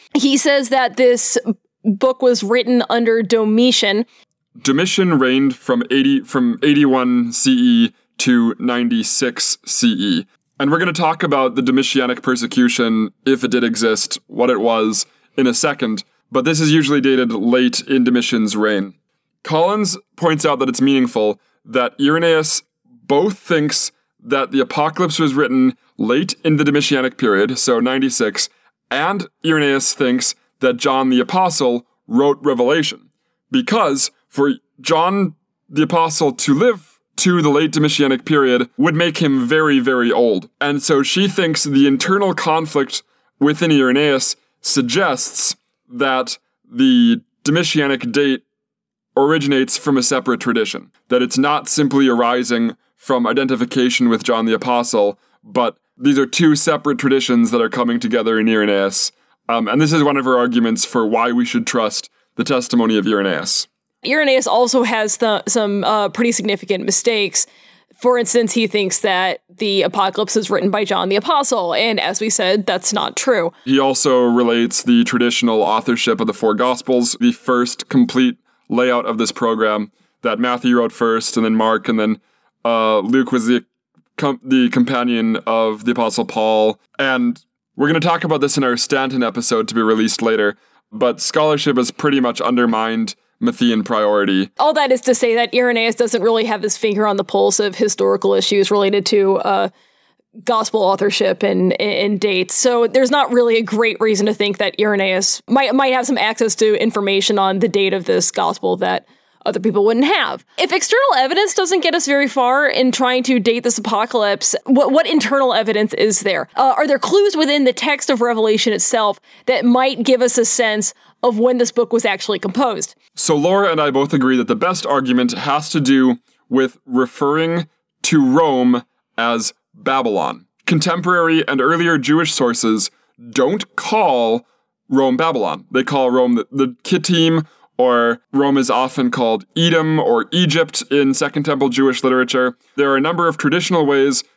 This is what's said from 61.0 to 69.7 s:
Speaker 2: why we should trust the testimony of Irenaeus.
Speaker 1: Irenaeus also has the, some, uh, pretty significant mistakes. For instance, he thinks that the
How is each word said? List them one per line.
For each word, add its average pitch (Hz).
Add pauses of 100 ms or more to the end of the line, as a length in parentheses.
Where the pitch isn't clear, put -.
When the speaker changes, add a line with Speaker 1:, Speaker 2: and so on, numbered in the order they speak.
Speaker 2:
why 113
we 120
should 117
trust - (240)
the 123
testimony 120
of 95
Irenaeus. 98 (360)
Speaker 1:
Irenaeus 269
also 240
has 214
the, 214
some, 202
uh, 208
pretty 233
significant 196
mistakes. - (480)
For 247
instance, 233
he 226
thinks 202
that 185
the 196